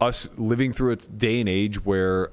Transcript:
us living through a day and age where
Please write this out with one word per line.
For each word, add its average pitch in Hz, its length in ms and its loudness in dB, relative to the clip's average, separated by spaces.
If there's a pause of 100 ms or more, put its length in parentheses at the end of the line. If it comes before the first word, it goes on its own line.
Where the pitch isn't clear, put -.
us 120 260 0 (100)
living 120 360 0
through 127 180 0
a 113 60 0
day 113 420 0
and 110 100 0
age 101 360 0
where 92 460 2